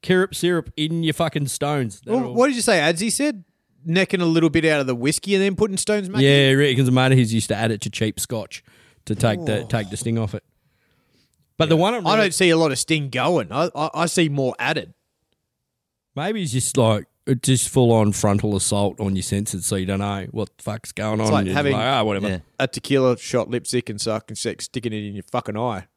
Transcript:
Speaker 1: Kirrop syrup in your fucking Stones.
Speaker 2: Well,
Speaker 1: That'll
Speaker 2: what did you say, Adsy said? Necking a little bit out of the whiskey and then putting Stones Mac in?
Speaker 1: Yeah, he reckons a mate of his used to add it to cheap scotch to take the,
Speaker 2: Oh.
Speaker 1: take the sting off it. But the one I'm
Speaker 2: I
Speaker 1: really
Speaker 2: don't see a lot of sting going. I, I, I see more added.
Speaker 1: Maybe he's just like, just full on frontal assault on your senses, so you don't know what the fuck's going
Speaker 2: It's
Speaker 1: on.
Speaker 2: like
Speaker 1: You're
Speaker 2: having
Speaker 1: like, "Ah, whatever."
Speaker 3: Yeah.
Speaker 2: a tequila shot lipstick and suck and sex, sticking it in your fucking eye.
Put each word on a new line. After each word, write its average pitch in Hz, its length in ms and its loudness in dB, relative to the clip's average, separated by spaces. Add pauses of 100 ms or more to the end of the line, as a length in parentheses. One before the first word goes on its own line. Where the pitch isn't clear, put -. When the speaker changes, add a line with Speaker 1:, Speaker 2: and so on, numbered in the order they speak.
Speaker 1:
Kirrop 185 320 0
syrup 170 420 -2
in 160 260 -2
your 156 120 0
fucking 151 340 -2
Stones. 139 580 -4
Speaker 2:
Well, 226 120 0
Speaker 1:
That'll 247 160 -4
Speaker 2:
what 240 140 4
did 262 80 0
you 226 60 -4
say, 208 160 4
Adsy 170 320 0
said? 277 340 -2 (400)
Necking 180 360 0
a 175 60 0
little 165 240 4
bit 156 140 2
out 156 160 4
of 135 60 0
the 127 80 0
whiskey 147 400 -2
and 190 80 2
then 196 140 0
putting 202 200 0
Stones 208 320 -2
Mac 190 120 -2
in? 139 80 6
Speaker 1:
Yeah, 139 220 6
he 135 40 4
reckons 135 340 2
a 127 40 4
mate 131 200 4
of 131 60 6
his 113 160 2
used 113 140 0
to 107 80 -2
add 113 140 0
it 107 120 -2
to 104 80 -6
cheap 107 300 -4
scotch - 420 -8 (440)
to 110 100 -2
take 113 280 0
the, 107 180 -2
Speaker 2:
Oh. - 40 -12
Speaker 1:
take 107 240 -4
the 101 60 -10
sting 117 220 -4
off 110 160 -4
it. 104 100 -10 (1120)
But 160 120 0
the 160 80 6
one 185 180 2
I'm 208 120 -4
Speaker 2:
I 165 60 2
Speaker 1:
really 220 140 4
Speaker 2:
don't 175 80 -2
see 185 160 4
a 165 60 6
lot 160 140 4
of 127 80 -4
sting 151 300 -2
going. 127 420 0
I, 151 240 -2
I, 156 200 -2
I 165 120 0
see 165 220 2
more 139 320 -2
added. 147 340 -4 (1200)
Speaker 1:
Maybe 202 260 -4
he's 151 120 -4
just 123 240 0
like, 113 300 4 (360)
just 131 260 2
full 123 240 6
on 107 200 4
frontal 104 440 0
assault 101 440 0
on 98 140 0
your 95 80 -2
senses, 101 440 -4
so 104 100 -2
you 95 100 -2
don't 98 120 -2
know 98 320 -4
what 107 260 -8
the - 60 -20
fuck's 110 300 -10
going 107 280 -4
Speaker 2:
It's 107 80 0
Speaker 1:
on. 107 60 2
Speaker 2:
like - 120 2
Speaker 1:
You're 92 80 -2
Speaker 2:
having 143 200 0
Speaker 1:
like, 127 100 -2
"Ah, 127 180 2
whatever." 104 260 -2
Speaker 3:
Yeah. 95 100 -4 (200)
Speaker 2:
a 131 80 0
tequila 127 520 2
shot - 320 -2
lipstick 120 400 -4
and 104 100 -8
suck 110 300 -4
and 98 80 -12
sex, - 260 -6
sticking 113 300 -8
it 107 100 -6
in 101 100 -10
your 98 100 -12
fucking 113 320 -6
eye. 110 300 -6 (100)